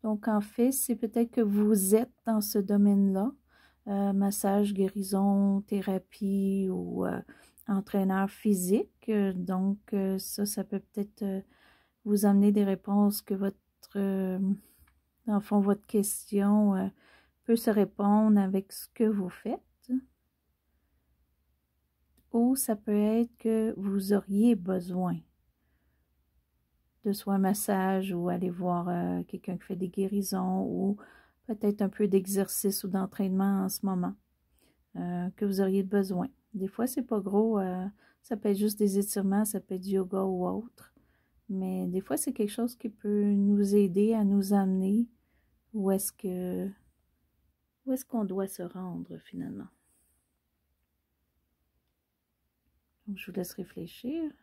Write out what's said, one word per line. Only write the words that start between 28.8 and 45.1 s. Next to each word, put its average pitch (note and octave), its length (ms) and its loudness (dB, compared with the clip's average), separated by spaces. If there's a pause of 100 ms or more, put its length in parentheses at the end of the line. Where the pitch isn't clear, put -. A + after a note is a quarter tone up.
euh, F3 340 -2
quelqu'un F3+ 320 -10
qui - 80 -12
fait F#3+ 140 -10
des F3+ 100 -6
guérisons F#3+ 760 -2
ou F#3+ 340 -2 (480)
peut-être G#3 360 -2
un G3 60 0
peu G#3 180 -2
d'exercice G3 800 0
ou G3 60 -6
d'entraînement F#3+ 760 0
en F#3+ 60 -2
ce - 160 -8
moment, F#3 280 -2 (840)
euh, F3 400 -4
que G#3 80 -2
vous G3 160 0
auriez G3 220 2
besoin. F#3+ 440 0 (260)
Des F#3+ 140 -4
fois, A3+ 180 -4
c'est C4 180 -4
pas A3 180 -2
gros, G#3 380 2
euh, F#3 260 -4 (380)
ça - 120 -6
peut G#3 140 -2
être G3+ 80 2
juste G#3 200 0
des G3+ 220 2
étirements, G3 460 0
ça G#3 160 -6
peut - 140 -8
être F#3 80 -8
du G3 80 -6
yoga F#3+ 340 -2
ou F#3 200 -2
autre. G3+ 480 -8 (540)
Mais F#3 400 -4
des F3+ 140 -2
fois, C4+ 160 -4
c'est C#4 160 -4
quelque G#3 180 -2
chose A#3 240 -4
qui - 140 -10
peut G#3 420 0
nous G3+ 420 4
aider G#3 400 4
à G#3+ 120 2
nous G3 280 2
amener G3 540 2 (680)